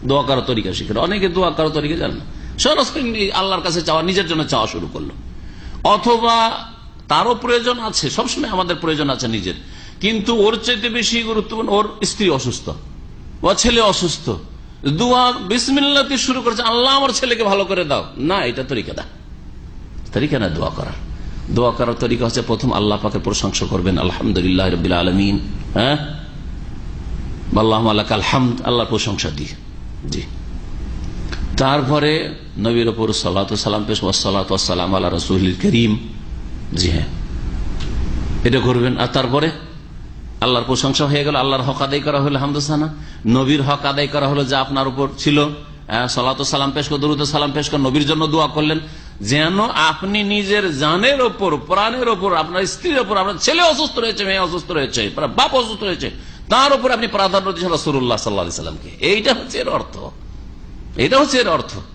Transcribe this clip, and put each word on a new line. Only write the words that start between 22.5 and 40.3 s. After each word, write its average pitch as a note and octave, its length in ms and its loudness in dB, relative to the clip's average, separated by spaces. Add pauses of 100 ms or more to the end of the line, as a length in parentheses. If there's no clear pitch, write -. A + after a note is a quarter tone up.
আল্লাহ G#2 280 2
পাকের G#2 200 -2
প্রশংসা G2+ 440 -2
করবেন, F2+ 320 2
"আলহামদুলিল্লাহ F#2 720 2
রাব্বিল F2 220 2
আলামিন", F#2 480 4 (340)
হ্যাঁ, B2+ 240 2 (1600)
"আল্লাহুম্মা A2 340 4
লাকাল G#2 280 2
হামদ", B2 400 2
আল্লাহর A#2+ 280 0
প্রশংসা G2+ 400 0
দিয়ে, D2 260 -6 (540)
জি। - 120 -4 (1400)
তারপরে C#3+ 760 2 (240)
নবীর A#2 300 4
ওপর G#2+ 260 0
সালাতু G2 420 0
সালাম G#2 320 0
পেশ, G#2+ 160 0
"ওয়াসসালাতু F#2+ 500 0
ওয়াসসালামু F#2 420 0
আলা F#2 140 2
রাসূলিল F#2 520 2
কারীম", A#2 480 4 (640)
জি F2 160 2
হ্যাঁ, D#2 160 2 (1400)
এটা B2+ 160 2
করবেন। B2 380 2
আর B2 160 0
তারপরে C#3 380 2 (880)